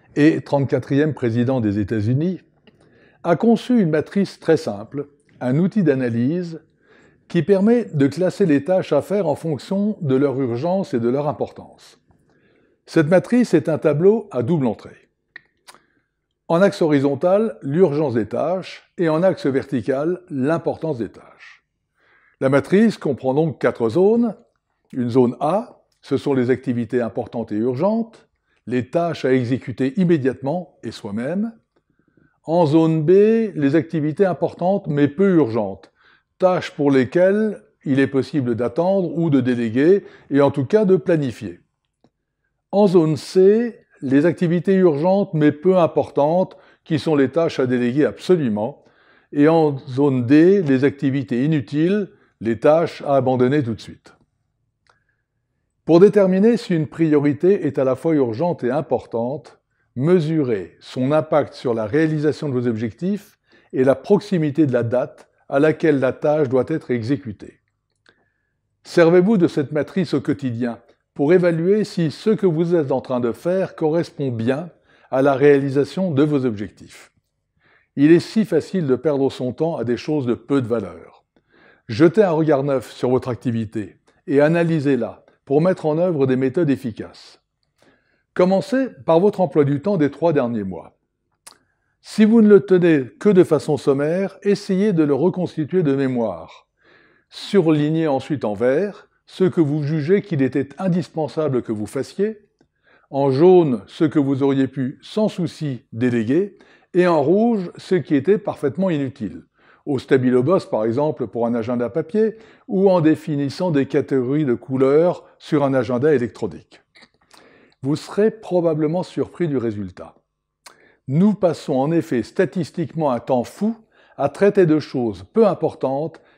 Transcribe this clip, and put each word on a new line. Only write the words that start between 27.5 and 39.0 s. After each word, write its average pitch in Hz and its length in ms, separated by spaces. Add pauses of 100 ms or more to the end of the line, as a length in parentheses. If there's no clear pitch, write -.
urgentes, 175 720 (400)
les 123 220
tâches 170 340
à 131 80
exécuter 131 680
immédiatement 156 840
et 113 80
soi-même. 143 600 (920)
En 165 200
zone 160 380
B, 151 80 (460)
les 143 180
activités 156 500
importantes 180 640
mais 147 220
peu 190 260
urgentes, 110 560 (480)
tâches 185 320
pour 143 220
lesquelles 190 680 (240)
il 135 140
est 135 80
possible 131 480
d'attendre 165 640